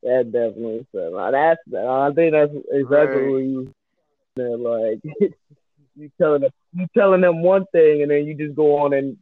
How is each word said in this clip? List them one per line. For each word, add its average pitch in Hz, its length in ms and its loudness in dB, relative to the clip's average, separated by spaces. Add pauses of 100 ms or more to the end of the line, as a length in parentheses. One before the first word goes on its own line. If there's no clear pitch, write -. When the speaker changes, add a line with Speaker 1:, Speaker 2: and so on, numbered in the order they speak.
Speaker 1:
That 123 280 0
definitely 113 600 -4
sucks. 87 220 -8
Now, 95 180 -6
that's, 156 280 2 (140)
I 127 400 -2
think 165 200 2
that's 147 180 2 (200)
exactly 139 500 2
Speaker 2:
Right. 135 100 0
Speaker 1:
what 135 60 0
you 131 360 -6 (640)
said. 120 220 -6
Like, 113 440 -4
<laughs> - 920 -8
you 147 240 -20
telling 151 220 2
them, 135 100 0 (220)
you 175 140 -8 (100)
telling 190 240 4
them 175 220 2
one 190 280 2
thing, 151 300 6
and 143 100 0
then 147 140 0
you 151 100 -10
just 147 200 -8
go 147 240 4
on 143 140 0
and 139 280 -4